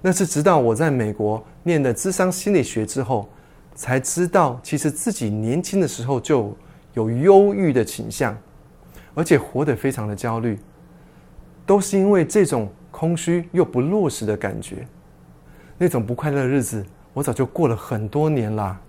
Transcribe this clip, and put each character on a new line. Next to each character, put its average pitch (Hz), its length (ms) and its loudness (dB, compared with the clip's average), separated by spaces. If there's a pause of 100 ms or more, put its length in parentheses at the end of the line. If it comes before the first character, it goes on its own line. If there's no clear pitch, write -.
那 185 100 2
是 185 120 2
直 151 200 0
到 175 160 6
我 117 160 2
在 151 160 0
美 113 200 0
国 107 320 -2 (200)
念 165 180 2
了 123 140 0
諮 190 160 -4
商 185 200 0
心 202 220 -2
理 156 80 4
学 107 240 -4
之 - 160 -6
后， 113 260 -2 (460)
才 131 260 -2
知 175 280 -2
道 151 340 2
其 - 160 -6
实 143 140 0
自 220 200 -4
己 110 200 -4
年 117 320 -2
轻 196 180 0
的 160 60 2
时 - 160 -8
候 131 160 -2
就 117 360 0 (380)
有 110 160 -2
忧 196 460 6
郁 175 180 2
的 117 100 4
倾 110 280 -8
向， 110 260 -4 (760)
而 160 80 -2
且 151 160 4
活 139 260 -2
得 135 100 0
非 135 160 -2
常 110 160 -6
的 104 80 -6
焦 113 240 -4
虑， 110 200 -2 (1040)
都 196 160 4
是 196 160 0
因 196 140 4
为 180 120 6
这 196 220 4
种 110 240 -2 (220)
空 165 260 -2
虚 170 340 -2
又 170 140 2
不 123 160 -2
落 180 260 0
实 113 200 -4
的 104 100 -2
感 104 240 -6
觉。 98 240 -12 (960)
那 175 60 2
种 117 160 -2
不 120 80 -4
快 151 160 -4
乐 139 120 0
的 127 60 0
日 135 140 2
子， 107 240 -6 (260)
我 139 120 -6
早 131 100 -2
就 135 100 0
过 156 240 0
了 113 80 2
很 107 320 -6
多 151 220 0
年 110 260 0
啦。 95 340 -6